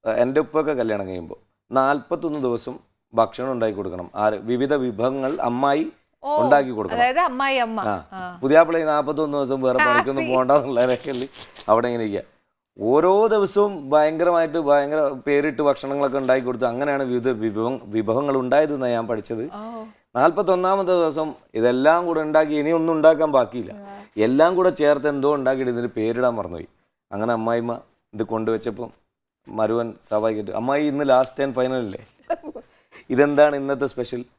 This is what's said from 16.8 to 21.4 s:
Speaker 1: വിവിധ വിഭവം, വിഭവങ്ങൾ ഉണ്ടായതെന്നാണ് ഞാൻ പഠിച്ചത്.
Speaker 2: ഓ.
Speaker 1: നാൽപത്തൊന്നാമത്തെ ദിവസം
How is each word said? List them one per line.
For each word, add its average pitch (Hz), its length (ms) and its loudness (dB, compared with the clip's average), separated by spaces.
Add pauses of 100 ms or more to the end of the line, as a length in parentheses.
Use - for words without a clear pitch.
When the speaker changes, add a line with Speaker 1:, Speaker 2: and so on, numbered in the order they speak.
Speaker 1:
വിവിധ 123 200 -2 (140)
വിഭവം, 113 320 -2 (200)
വിഭവങ്ങൾ 117 420 0
ഉണ്ടായതെന്നാണ് 131 560 0
ഞാൻ 113 140 -2
പഠിച്ചത്. 110 360 -6 (140)
Speaker 2:
ഓ. 208 60 -12 (540)
Speaker 1:
നാൽപത്തൊന്നാമത്തെ 185 840 2
ദിവസം 156 280 -2 (260)